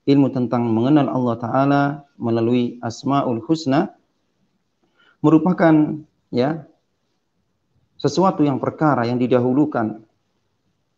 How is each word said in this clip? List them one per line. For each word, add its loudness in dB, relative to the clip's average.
ilmu 2
tentang -2
mengenal 2
Allah -2
Ta'ala 0
melalui -2
Asma'ul -4
Husna, -2
merupakan, 2
ya, -4
sesuatu 0
yang 0
perkara 0
yang -2
didahulukan 0